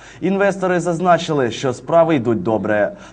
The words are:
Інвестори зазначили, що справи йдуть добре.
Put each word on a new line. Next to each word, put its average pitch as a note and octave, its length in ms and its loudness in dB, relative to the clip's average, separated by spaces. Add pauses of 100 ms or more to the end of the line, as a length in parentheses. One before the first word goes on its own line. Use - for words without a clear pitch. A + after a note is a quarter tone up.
(200)
Інвестори F#3+ 600 0
зазначили, E3 720 0
що B2+ 220 -4
справи E3 420 2
йдуть A#2 280 0
добре. F#2+ 500 0 (200)